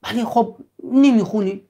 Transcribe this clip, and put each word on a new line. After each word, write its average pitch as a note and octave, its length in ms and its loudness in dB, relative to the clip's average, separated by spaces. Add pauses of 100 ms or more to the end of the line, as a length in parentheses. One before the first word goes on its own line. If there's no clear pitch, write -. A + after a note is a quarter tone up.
ولی A3+ 220 -6
خب - 320 -4 (280)
نمیخونی G#3+ 840 2